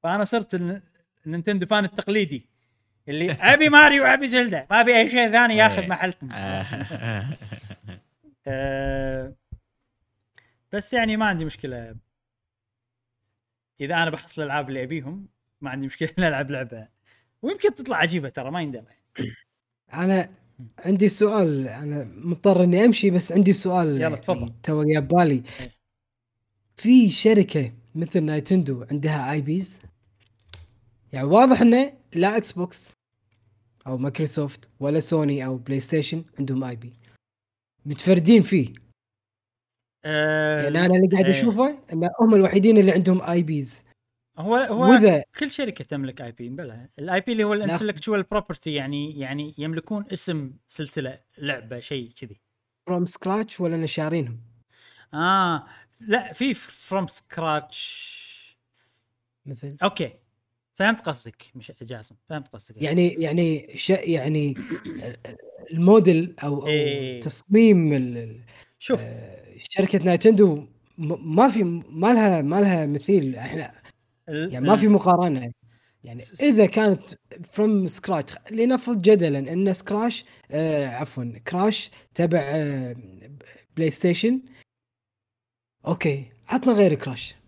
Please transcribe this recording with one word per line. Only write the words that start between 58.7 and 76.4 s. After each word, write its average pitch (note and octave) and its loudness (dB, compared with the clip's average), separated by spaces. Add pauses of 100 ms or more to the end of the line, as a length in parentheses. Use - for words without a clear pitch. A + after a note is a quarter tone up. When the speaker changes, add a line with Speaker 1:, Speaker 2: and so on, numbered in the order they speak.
Speaker 3:
مثل؟ C#3 -14
Speaker 1:
أوكي. F3+ -4 (600)
فهمت A3 0
قصدك، - -12
مش A#2+ -20 (100)
جاسم، A2+ -18 (140)
فهمت D3+ -12
قصدك. A2 -16
Speaker 3:
يعني، E3+ 2
يعني D#3+ -2
ش-، - -6
يعني D3 -2 (540)
<clears throat> - -20
الموديل F3 4
أو، C#3+ -6
أو D3 -6
Speaker 1:
إيه. C#3+ -2
Speaker 3:
تصميم F3+ 4
ال-، B2+ -2
ال-، A2+ -14 (380)
Speaker 1:
شوف. - -4
Speaker 3:
آه، - -18
شركة F#3+ -2
نايتندو F3+ 6
م-، D#3+ -8
ما B3 6
في، G#3 0 (260)
ما F#3 0
لها، G3+ 4
ما D#3+ 0
لها F3+ 2
مثيل. D3 0
إحنا C3 -12 (480)
Speaker 1:
ال-، D#3+ -6
Speaker 3:
يعني B2+ -4
ما G3 6
Speaker 1:
ال- G#3 4
Speaker 3:
في G#3+ 4
مقارنة. F3 2 (520)
يعني A#2+ -16
Speaker 1:
س-، - -18
س- - -6